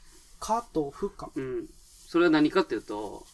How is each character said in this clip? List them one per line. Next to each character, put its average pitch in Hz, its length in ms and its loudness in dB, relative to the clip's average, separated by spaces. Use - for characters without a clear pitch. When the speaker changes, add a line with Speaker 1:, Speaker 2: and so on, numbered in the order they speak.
Speaker 1:
加 226 240 -4
藤 147 300 -4
不 202 180 -8
可？ - 240 -16
Speaker 2:
う 147 60 -6
ん。 - 260 -6
そ 170 140 0
れ 175 60 6
は 165 40 6
何 151 220 4
か 185 80 4
っ 170 40 0
て 117 120 -4
い - 20 -4
う - 40 -6
と、 104 520 -10